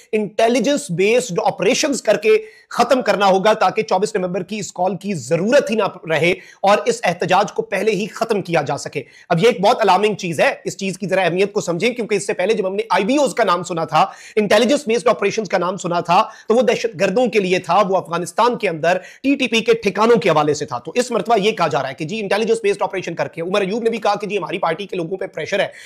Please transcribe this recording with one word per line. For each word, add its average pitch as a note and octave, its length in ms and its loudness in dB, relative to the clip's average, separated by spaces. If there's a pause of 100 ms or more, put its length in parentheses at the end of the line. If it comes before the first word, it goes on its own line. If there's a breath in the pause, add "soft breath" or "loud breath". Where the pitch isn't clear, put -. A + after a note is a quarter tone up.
(140 loud breath)
इंटेलिजेंस A3+ 800 0
बेस्ड F#3+ 480 0
ऑपरेशंस A3+ 640 0
करके G#3+ 680 0
खत्म A#3+ 300 2
करना G3+ 240 0
होगा F#3+ 280 4
ताकि G3 300 0
चौबीस G3+ 320 -2
नवंबर F#3 280 -4
की G#3+ 140 -10
इस G3 140 -10
कॉल F#3 240 -2
की G3 180 -6
जरूरत E3+ 560 0
ही D#4 60 -2
ना G3 240 -2 (100)
रहे D#3+ 260 2 (280 loud breath)
और G#3 240 4
इस - 180 -2
एहतजाज F3+ 460 2
को - 100 -4
पहले G3+ 300 -2
ही G3 160 -4
खत्म - 340 -2
किया E3 200 0
जा C#3+ 160 -4
सके। D3 280 -8 (260 loud breath)
अब E3+ 80 2
ये A3+ 100 6
एक F#3+ 120 0
बहुत A#3 200 4
अलार्मिंग G3+ 340 4
चीज E3 260 -4
है, C4 240 2
इस F3 120 -6
चीज F#3+ 200 -6
की G3+ 100 -6
जरा F#3 160 2
अहमियत F#3 300 0
को G3+ 80 -2
समझें, F#3 340 -2
क्योंकि A3 200 -2
इससे G3 180 -4
पहले F#3+ 200 0
जब G3 120 -2
हमने G3 260 -4
आईबीओज़ G#3 420 2
का A3+ 100 0
नाम F3+ 200 0
सुना E3 220 -4
था, D#3 280 2 (240 loud breath)
इंटेलिजेंस G#3+ 500 2
बेस्ड A3+ 200 0
ऑपरेशंस G#3 400 0
का G3 100 -2
नाम F3+ 200 -2
सुना F3 240 -4
था, F#3 300 2 (180 loud breath)
तो A3 60 4
वो B3+ 60 6
दहशतगर्दों G#3+ 680 0
के G#3+ 120 0
लिए F3+ 200 0
था, F3+ 220 2
वो F#3+ 140 0
अफगानिस्तान F3 600 -2
के G3+ 100 -4
अंदर E3+ 340 0 (220 loud breath)
टीटीपी B3+ 380 0
के A#3 120 2
ठिकानों A3 440 2
के F#3+ 120 2
हवाले D3+ 260 2
से C#3+ 100 -6
था। A#2+ 140 -8
तो - 180 -12
इस B3 140 -2
मरतबा A3 240 0
ये G#3 160 2
कहा E3+ 160 0
जा D3 120 0
रहा C3 80 -4
है C3+ 60 -10
कि D#3 120 -8
जी G3+ 140 -6
इंटेलिजेंस G#3 440 0
बेस्ड G3+ 180 0
ऑपरेशन F3 320 -4
करके, D3+ 280 -6
उमर F#3+ 260 -2
अयूब A3 160 -4
ने A3+ 60 0
भी A3+ 100 -4
कहा G#3 160 0
कि G3+ 120 -8
जी G3+ 100 -4
हमारी D#3+ 200 -6
पार्टी E3+ 280 -4
के F#3+ 120 -8
लोगों F3 200 -6
पे G3 100 -8
प्रेशर E3 340 -4
है D#3 120 -4 (120)